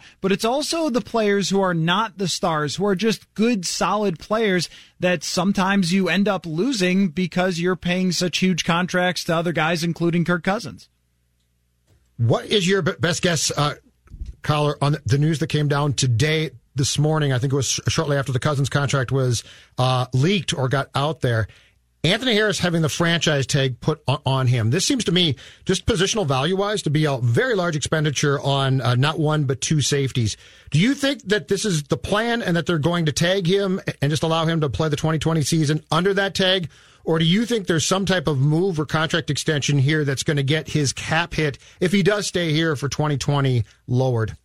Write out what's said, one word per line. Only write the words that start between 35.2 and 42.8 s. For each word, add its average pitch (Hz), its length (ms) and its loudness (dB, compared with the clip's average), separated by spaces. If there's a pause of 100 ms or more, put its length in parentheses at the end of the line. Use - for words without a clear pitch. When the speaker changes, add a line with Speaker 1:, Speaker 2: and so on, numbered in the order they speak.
Speaker 2:
season 151 500 0
under 175 220 2
that 196 220 -2
tag? 185 340 0 (340)
Or 165 160 0
do 165 60 2
you 196 200 2
think 220 220 -2
there's 165 180 0
some 190 200 0
type 180 220 0
of 151 100 0
move 156 420 2
or 151 60 -2
contract 160 440 -2
extension 143 500 0
here 147 260 2
that's 135 180 -4
gonna 143 200 0
get 151 260 -2
his 147 240 0
cap - 400 -2
hit, 151 240 -2 (240)
if 175 100 0
he 196 120 2
does 202 240 2
stay 170 260 -2
here 160 220 0
for 139 120 -4